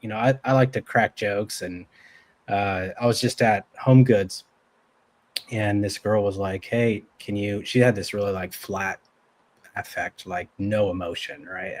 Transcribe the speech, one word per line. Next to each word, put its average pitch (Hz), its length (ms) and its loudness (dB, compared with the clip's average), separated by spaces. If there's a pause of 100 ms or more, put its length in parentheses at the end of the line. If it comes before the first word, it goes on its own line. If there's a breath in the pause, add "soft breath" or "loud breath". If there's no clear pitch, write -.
You 117 80 -10
know, 107 80 -6
I, 127 280 2
I 127 80 0
like 131 200 4
to 120 100 -2
crack 110 340 0
jokes, 104 460 -4
and, 90 240 -10 (600 soft breath)
uh, 98 400 -2 (120)
I 120 60 0
was 120 140 4
just - 220 0
at 107 240 4 (140)
Home 131 240 8
Goods, 101 400 2 (1080)
and 104 300 0
this 101 160 -4
girl 104 260 0
was 101 120 -2
like, 95 280 -6
Hey, 117 400 0 (140)
can - 180 -8
you, 101 280 -4
she - 160 -2
had 123 140 4
this 98 200 -6
really, 101 180 -2
like, 95 200 -6
flat 95 480 -6 (760)
affect, - 500 -10
like, 90 220 -8 (100)
no 104 320 0
emotion, 85 560 -8
right? 92 340 -10